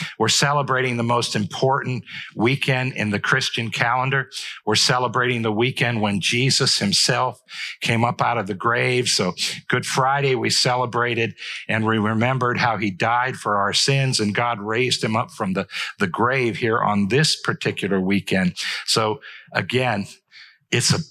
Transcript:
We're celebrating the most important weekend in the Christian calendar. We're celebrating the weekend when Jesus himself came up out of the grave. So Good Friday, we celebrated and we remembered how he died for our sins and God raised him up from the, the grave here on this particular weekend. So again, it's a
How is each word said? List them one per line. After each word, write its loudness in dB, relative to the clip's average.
We're 2
celebrating 0
the -2
most 0
important -2
weekend 0
in -2
the 0
Christian -2
calendar. 0
We're 2
celebrating 2
the 0
weekend 0
when 0
Jesus 2
himself 0
came 2
up 2
out 2
of -2
the -4
grave. 0
So 0
Good 0
Friday, 2
we 0
celebrated 0
and 0
we 4
remembered 2
how 2
he -2
died 0
for -2
our 2
sins 2
and 0
God 0
raised -2
him 0
up -2
from -4
the, -2
the 0
grave 0
here 0
on 2
this 2
particular -2
weekend. 0
So 0
again, -2
it's 4
a 0